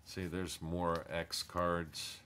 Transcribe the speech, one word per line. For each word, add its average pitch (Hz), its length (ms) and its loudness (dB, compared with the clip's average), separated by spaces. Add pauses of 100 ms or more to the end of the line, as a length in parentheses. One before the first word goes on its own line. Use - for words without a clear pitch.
see, 95 200 -4
there's 87 340 -2
more 85 480 2
X - 360 -2
cards. 87 840 0